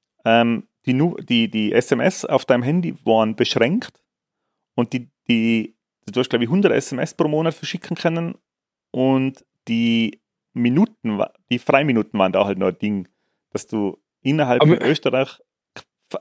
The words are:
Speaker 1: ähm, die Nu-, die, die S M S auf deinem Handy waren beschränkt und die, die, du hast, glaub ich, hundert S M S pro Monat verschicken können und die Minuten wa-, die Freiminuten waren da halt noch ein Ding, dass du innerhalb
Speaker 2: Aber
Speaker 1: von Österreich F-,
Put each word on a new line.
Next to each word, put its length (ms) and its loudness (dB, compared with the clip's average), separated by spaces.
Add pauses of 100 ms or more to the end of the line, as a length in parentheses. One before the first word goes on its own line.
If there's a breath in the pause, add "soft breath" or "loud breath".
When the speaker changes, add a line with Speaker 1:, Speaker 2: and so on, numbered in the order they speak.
(260)
Speaker 1:
ähm, 420 2 (180)
die 80 0
Nu-, 220 0
die, 340 0
die 220 -2
S 220 2
M 80 0
S 240 -2
auf 180 0
deinem 200 2
Handy 300 -2 (120)
waren 320 2
beschränkt 680 -2 (720)
und 160 -2
die, 180 -6 (200)
die, 480 0 (340)
du 80 -2
hast, 100 -2
glaub 120 0
ich, 80 -2
hundert 240 2
S 180 -2
M 80 -6
S 140 -6
pro 160 0
Monat 240 -2
verschicken 420 -10
können 420 -4 (540)
und 540 0 (240)
die 500 0 (340)
Minuten 680 0
wa-, 140 -4 (160)
die 100 -2
Freiminuten 600 0
waren 140 2
da 100 2
halt 140 -4
noch 100 0
ein 120 -2
Ding, 280 -4 (440)
dass 140 -8
du 320 -4 (240)
innerhalb 400 0
Speaker 2:
Aber 160 6
Speaker 1:
von 80 -8
Österreich 540 -2 (360)
F-, 460 -14